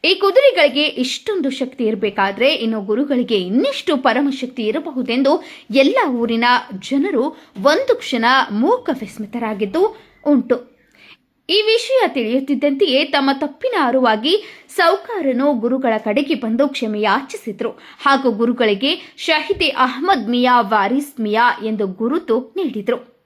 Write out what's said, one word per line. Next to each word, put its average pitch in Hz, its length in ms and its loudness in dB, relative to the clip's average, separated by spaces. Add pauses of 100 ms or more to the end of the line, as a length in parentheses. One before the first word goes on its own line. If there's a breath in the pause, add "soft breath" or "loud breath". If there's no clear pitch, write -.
ಈ 349 100 4
ಕುದುರೆಗಳಿಗೆ 359 680 4
ಇಷ್ಟೊಂದು 277 680 -2
ಶಕ್ತಿ 262 340 -6
ಇರಬೇಕಾದ್ರೆ 208 680 0
ಇನ್ನು 226 260 -4
ಗುರುಗಳಿಗೆ 233 600 0
ಇನ್ನೆಷ್ಟು 285 560 0
ಪರಮಶಕ್ತಿ 254 680 -2
ಇರಬಹುದೆಂದು 269 800 -2 (300 loud breath)
ಎಲ್ಲ 294 240 4 (100)
ಊರಿನ 233 360 -2 (460)
ಜನರು 277 320 0 (400 loud breath)
ಒಂದು 381 320 2
ಕ್ಷಣ 240 300 -4 (260)
ಮೂಕ 320 400 0 (100)
ವಿಸ್ಮಿತರಾಗಿದ್ದು 220 1000 -4 (240 loud breath)
ಉಂಟು. 247 500 0 (760 soft breath)
ಈ 415 120 4
ವಿಷಯ 453 460 2
ತಿಳಿಯುತ್ತಿದ್ದಂತೆಯೇ 269 960 0
ತಮ್ಮ 277 280 0
ತಪ್ಪಿನ 294 500 -4
ಅರುವಾಗಿ 254 640 2 (320 loud breath)
ಸೌಕಾರನು 330 760 0
ಗುರುಗಳ 240 460 0
ಕಡೆಗೆ 277 360 0
ಬಂದು 233 340 0
ಕ್ಷಮೆ 214 320 -4
ಯಾಚಿಸಿದ್ರು 214 680 -4 (300 loud breath)
ಹಾಗೂ 269 300 2
ಗುರುಗಳಿಗೆ 233 880 0
ಶಹೀದೆ 311 520 -2
ಅಹಮದ್ 254 600 0
ಮಿಯಾ 247 320 4
ವಾರಿಸ್ 226 600 0
ಮಿಯಾ 220 320 2 (120)
ಎಂದು 220 220 -2
ಗುರುತು 240 680 -2
ನೀಡಿದ್ರು. 247 680 -6